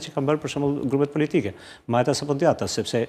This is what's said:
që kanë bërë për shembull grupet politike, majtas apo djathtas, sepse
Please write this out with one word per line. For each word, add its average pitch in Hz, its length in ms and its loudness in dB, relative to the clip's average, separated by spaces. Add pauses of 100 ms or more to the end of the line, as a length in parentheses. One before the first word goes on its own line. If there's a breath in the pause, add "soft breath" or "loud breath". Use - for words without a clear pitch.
që - 100 -14
kanë 139 140 0
bërë 151 140 2
për - 120 -8
shembull 143 340 0
grupet 143 240 2
politike, 151 420 0 (360 loud breath)
majtas 131 340 2
apo 147 140 0
djathtas, 127 400 2
sepse 113 300 0